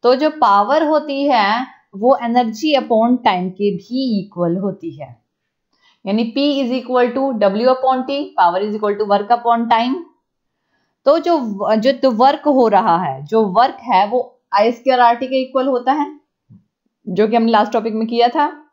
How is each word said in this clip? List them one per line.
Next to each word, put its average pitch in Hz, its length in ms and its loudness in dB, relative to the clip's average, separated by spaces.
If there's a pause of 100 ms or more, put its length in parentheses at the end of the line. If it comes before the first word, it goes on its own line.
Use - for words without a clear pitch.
तो 247 100 4
जो 285 160 0
पावर 247 520 2
होती 294 420 -2
है, 233 420 0 (300)
वो 240 280 2
energy 240 500 -2
upon 240 440 0
time 185 320 0
के 202 260 -2
भी 254 280 -8 (140)
इक्वल 175 380 -4
होती 190 400 -8
है। 143 120 -16 (960)
यानी 214 200 -2 (120)
P 277 80 0 (140)
is 247 160 -2
equal 247 400 0
to 269 100 -2 (160)
W 208 300 2
upon 254 340 0
T, 277 140 -6 (160)
power 180 260 2
is 208 160 -4
equal 208 180 -2
to 208 140 -4
work 202 240 0
upon 233 380 0
time। 240 260 0 (1120)
तो 302 120 4
जो, 339 200 0 (380)
जो, 233 160 2
जो 262 200 4
वर्क 269 360 2
हो 254 200 4
रहा 202 300 2
है, 143 260 -6
जो 220 260 0
वर्क 240 320 2
है, 208 260 2
वो 240 240 -4 (220)
आई 214 180 2
स्क्वायर 254 280 0
आर 240 160 6
टी 247 100 -6
के 262 160 -2
इक्वल 262 240 -4
होता 254 260 -2
है, 294 140 -2 (1000)
जो 185 220 0
कि 220 80 0
हमने 226 160 2
लास्ट 214 200 0
टॉपिक 220 220 -2
में 220 120 -4
किया 233 220 2
था। 294 180 0 (260)